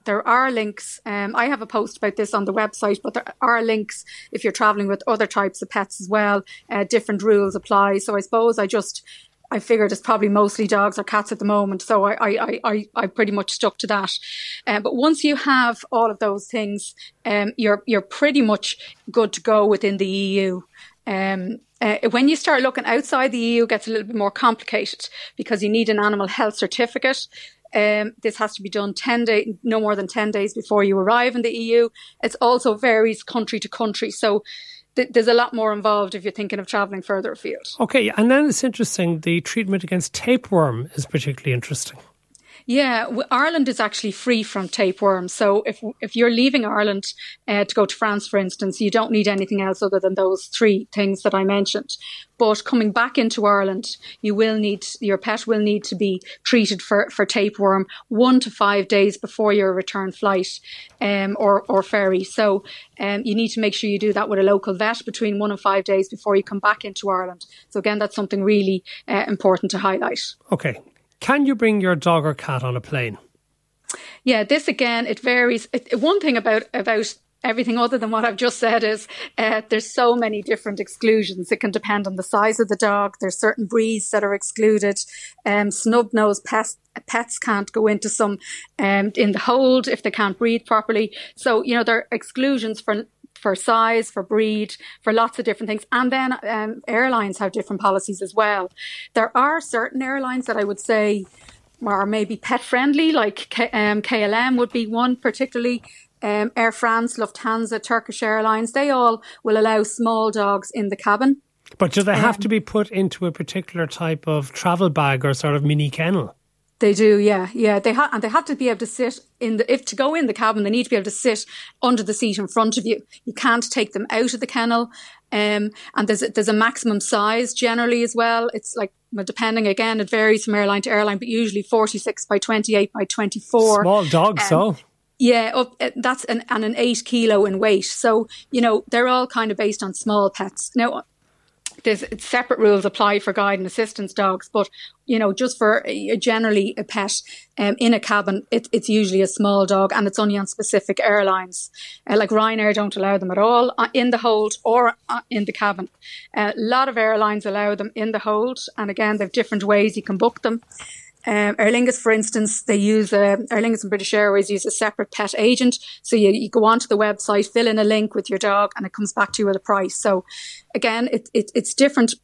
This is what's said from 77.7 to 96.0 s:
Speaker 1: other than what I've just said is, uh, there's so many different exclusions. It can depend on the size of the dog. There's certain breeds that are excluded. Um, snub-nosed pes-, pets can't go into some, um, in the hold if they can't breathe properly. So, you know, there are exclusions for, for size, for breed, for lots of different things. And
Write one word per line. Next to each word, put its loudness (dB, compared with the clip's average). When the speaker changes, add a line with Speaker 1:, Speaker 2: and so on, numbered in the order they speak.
Speaker 1:
other 0
than -4
what 0
I've -2
just -2
said 2
is, -4
uh, 0
there's -2
so 4
many -2
different -4
exclusions. 0
It 0
can -2
depend -2
on -6
the -6
size 0
of 2
the 0
dog. 0
There's -4
certain 0
breeds 0
that 2
are 0
excluded. 0
Um, 2
snub-nosed 2
pes-, -2
pets -4
can't -2
go 2
into 0
some, -2
um, 2
in 2
the -2
hold 4
if -2
they -2
can't -2
breathe 0
properly. 0
So, 0
you 0
know, 2
there 2
are -4
exclusions -2
for, -4
for -2
size, 2
for -6
breed, -2
for 0
lots 0
of -6
different -4
things. -6
And 2